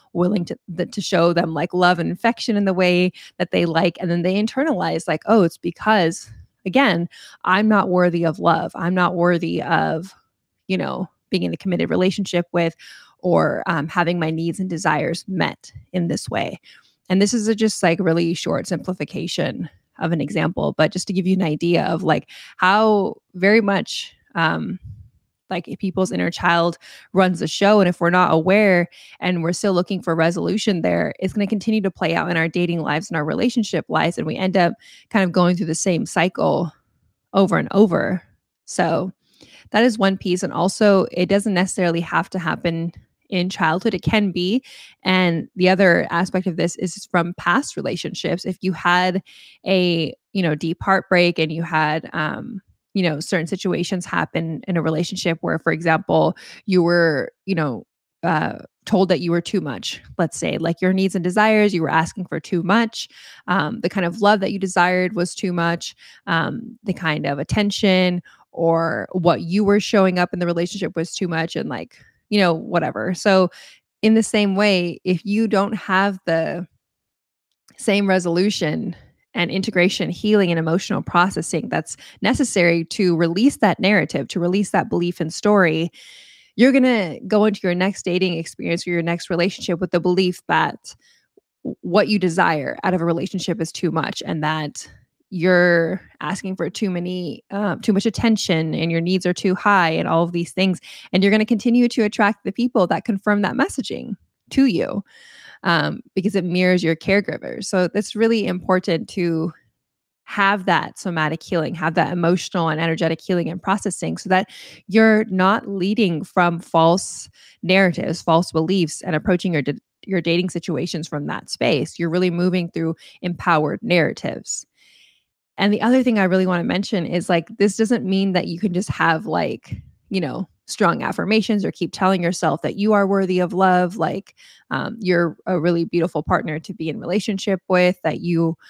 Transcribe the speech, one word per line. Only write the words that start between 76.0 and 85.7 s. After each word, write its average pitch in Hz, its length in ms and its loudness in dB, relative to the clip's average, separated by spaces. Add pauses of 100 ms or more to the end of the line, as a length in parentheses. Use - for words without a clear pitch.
the 165 400 -2 (1120)
same 202 300 0
resolution 175 880 0 (400)
and 170 160 -2
integration, 185 580 0
healing, 202 400 2
and 165 80 0
emotional 165 460 -2
processing 175 640 -2
that's 160 260 -4 (280)
necessary 175 640 2
to 180 300 0
release 175 420 2
that 185 220 2
narrative, 170 500 0
to 165 100 -4
release 180 320 0
that 156 180 0
belief 175 300 -2
and 160 120 -4
story, 175 600 2 (640)